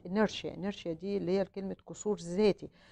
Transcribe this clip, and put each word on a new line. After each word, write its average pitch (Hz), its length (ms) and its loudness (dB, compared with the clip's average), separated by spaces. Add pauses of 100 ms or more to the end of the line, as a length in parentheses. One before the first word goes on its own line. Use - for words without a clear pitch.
انيرشيا. 185 480 2
انيرشيا 175 400 -4
دي 196 240 -4
اللي 180 220 2
هي 190 60 2
كلمه 190 300 -8 (140)
كسور 202 280 -2
ذاتي، 175 520 2 (220)